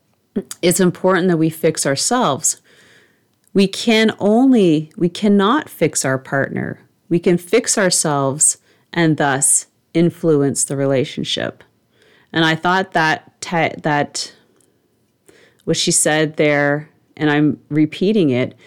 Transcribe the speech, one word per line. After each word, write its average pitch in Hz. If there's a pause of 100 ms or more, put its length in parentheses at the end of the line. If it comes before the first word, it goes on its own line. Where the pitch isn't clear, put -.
(600)
it's 175
important 185
that 170
we 160
fix 160
ourselves. 156 (920)
We 196
can 220
only, 208
we 175
cannot 202
fix -
our 131
partner. - (280)
We 170
can 175
fix -
ourselves 151 (340)
and 160
thus 143 (260)
influence 151
the 143
relationship. 135 (680)
And 165
I 160
thought 180
that -
te-, -
that 143 (1300)
what 165
she -
said 156
there, 147 (260)
and 151
I'm 147 (120)
repeating 156
it, 127 (120)